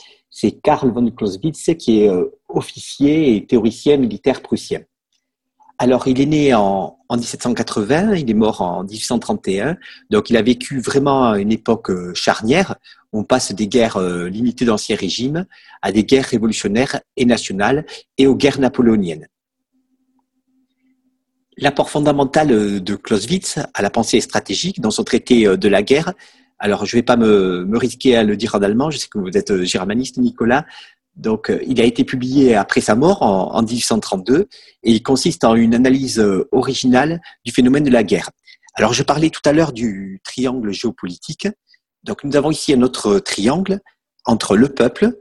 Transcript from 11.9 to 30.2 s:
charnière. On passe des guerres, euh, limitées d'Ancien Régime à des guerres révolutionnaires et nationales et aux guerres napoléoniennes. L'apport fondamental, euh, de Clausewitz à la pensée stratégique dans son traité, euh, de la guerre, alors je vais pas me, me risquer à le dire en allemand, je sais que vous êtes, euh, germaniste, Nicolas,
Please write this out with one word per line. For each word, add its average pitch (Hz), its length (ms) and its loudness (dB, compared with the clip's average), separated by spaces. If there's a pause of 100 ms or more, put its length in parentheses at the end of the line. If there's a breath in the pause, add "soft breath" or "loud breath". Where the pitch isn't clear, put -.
charnière. 113 640 0 (380 soft breath)
On 107 100 -4
passe 127 300 -2
des 101 140 -4
guerres, 113 300 2
euh, 87 300 -4
limitées 117 380 -2
d'Ancien 107 320 0
Régime 135 480 -6 (360 soft breath)
à 95 120 -4
des 104 100 4
guerres 131 220 2
révolutionnaires 110 720 -2 (160)
et 131 100 0
nationales 113 600 0 (320 loud breath)
et 135 100 6
aux 131 80 4
guerres 139 240 0
napoléoniennes. 110 680 0 (2250)
L'apport 143 320 -2
fondamental, 147 600 0
euh, 104 300 0
de 98 140 -6
Clausewitz 117 600 -4 (160)
à - 80 -6
la 98 80 0
pensée 117 300 2
stratégique 104 640 -4
dans 107 100 0
son 107 140 -4
traité, 117 420 2
euh, 95 80 4
de 98 140 0
la 98 120 2
guerre, 143 300 0 (480 soft breath)
alors 101 260 -2
je 117 120 -2
vais 117 60 2
pas 123 120 2
me, 98 480 2
me 104 140 -2
risquer 120 400 2
à 113 60 4
le 104 120 0
dire 104 200 -4
en 101 60 2
allemand, 117 300 0
je 139 60 -8
sais - 120 -10
que - 80 -10
vous 92 200 -4
êtes, 98 140 -2
euh, 92 120 0
germaniste, 101 540 -4
Nicolas, 120 480 0 (500 loud breath)